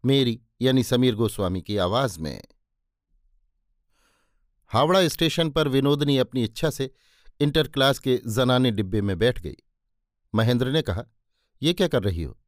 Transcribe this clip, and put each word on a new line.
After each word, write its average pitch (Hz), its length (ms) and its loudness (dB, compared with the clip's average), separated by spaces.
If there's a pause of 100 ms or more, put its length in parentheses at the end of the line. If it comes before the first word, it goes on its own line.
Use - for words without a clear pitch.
मेरी 127 360 2 (200)
यानी 127 240 2
समीर 123 300 2
गोस्वामी 95 480 -2
की 104 140 -6
आवाज 101 420 -2
में। 76 260 -10 (2250)
हावड़ा 160 420 2
स्टेशन 165 420 -2
पर 151 180 0
विनोदनी 139 500 2
अपनी 127 260 0
इच्छा 151 260 -2
से 135 200 -6 (500)
इंटर 147 280 0
क्लास 135 300 2
के 127 280 0
जनाने 127 440 2
डिब्बे 101 300 -4
में 98 180 -4
बैठ 117 220 0
गई। - 160 -12 (760)
महेंद्र 120 360 2
ने 151 120 0
कहा, 104 220 -6 (580)
"ये 160 100 0
क्या 175 160 0
कर 123 140 0
रही 87 200 -4
हो? 67 260 -10